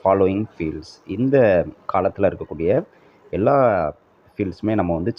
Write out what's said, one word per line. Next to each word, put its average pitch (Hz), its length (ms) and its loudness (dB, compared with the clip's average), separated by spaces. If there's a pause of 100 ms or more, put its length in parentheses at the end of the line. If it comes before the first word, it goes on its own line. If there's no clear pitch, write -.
following 95 400 2 (140)
fields. 78 480 -10
இந்த 107 600 2 (260)
காலத்துல 95 400 0
இருக்கக்கூடிய 82 500 -2 (480)
எல்லா 107 640 0 (420)
ஃபீல்ட்ஸுமே 101 380 -4
நம்ம 90 200 0
வந்து 87 240 -4